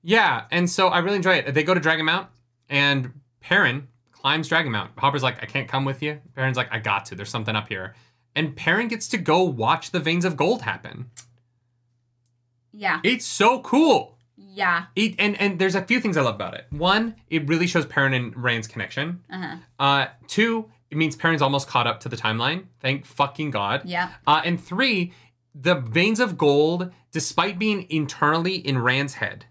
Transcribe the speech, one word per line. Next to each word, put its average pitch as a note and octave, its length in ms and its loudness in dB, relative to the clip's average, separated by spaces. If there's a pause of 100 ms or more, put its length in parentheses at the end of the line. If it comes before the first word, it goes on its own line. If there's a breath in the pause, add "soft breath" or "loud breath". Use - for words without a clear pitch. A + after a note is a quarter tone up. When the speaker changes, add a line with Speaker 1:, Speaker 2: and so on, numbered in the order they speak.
Speaker 1:
Yeah, F3 480 4
and F3 180 2
so F#3 180 4
I F3 120 4
really G3 180 0
enjoy F#3 160 4
it. C#3 200 0
They D3+ 100 4
go F3+ 100 2
to F3 80 2
Dragon D#3+ 240 2
Mount, F3 240 0 (400)
and C#3 420 2 (300)
Perrin C#3+ 480 2 (240)
climbs D3+ 340 0
Dragon D#3+ 240 2
Mount. G2+ 260 -4
Hopper's C3+ 260 0
like, B2 200 -2
"I G#2+ 40 -12
can't C3 200 -6
come C#3 160 -2
with C3+ 180 -4
you." D3 200 -6 (140)
Perrin's C3 200 -2
like, B2 160 -2
"I A2 80 -4
got G#2 280 -2
to. F#2 80 -14
There's G2+ 160 -10
something A2 260 -4
up G#2 100 -4
here." F#2+ 260 -10 (440 soft breath)
And D3+ 180 -4
Perrin G#3 320 0
gets A3 220 -8
to A3+ 80 -4
go E3+ 260 2
watch C3+ 480 -2
the F3+ 80 -2
Veins E3 240 0
of D3+ 140 -2
Gold G#3+ 240 0
happen. - 480 -10 (1600)
Speaker 2:
Yeah. F#3 320 -4
Speaker 1:
It's B3 220 0
so A#3+ 360 2
cool. C#4+ 520 4 (240)
Speaker 2:
Yeah. F#3+ 480 -2 (100)
Speaker 1:
It, G#3+ 240 0
and, G#3 200 0
and G3 200 0
there's F#3+ 160 2
a F#3 60 0
few A#3+ 180 0
things F#3 180 0
I C#3+ 40 2
love A2+ 140 0
about F2+ 200 -8
it. - 140 -14
One, G3 460 0 (140)
it D3+ 180 -2
really E3 200 2
shows E3+ 180 0
Perrin C3+ 280 0
and B2 220 -4
Rand's A#2+ 320 -2
connection. D3 540 -6 (100)
Speaker 2:
Uh-huh. F#3 240 -10 (240)
Speaker 1:
Uh, C#3 280 2 (200)
two, A3+ 420 0 (220 soft breath)
it D3+ 60 -6
means D#3 180 0
Perrin's E3 260 0
almost C#3 260 0
caught A#2+ 200 0
up A2+ 140 -2
to - 80 -10
the A#2 60 -8
timeline. B2 500 -2 (140)
Thank C3+ 260 -4
fucking C#3+ 460 -4
God. G#2+ 340 -2
Speaker 2:
Yeah. F3 260 -6 (140)
Speaker 1:
Uh, D3+ 200 4
and F3 180 0
three, F#3+ 500 0 (420 loud breath)
the D#3+ 200 2
Veins E3+ 440 0
of F#3+ 180 0
Gold, D#3+ 540 4 (200 loud breath)
despite F3 480 -2
being G#3 300 0
internally D#3+ 680 0
in C#3 240 -2
Rand's C3 360 0
head G2+ 360 -8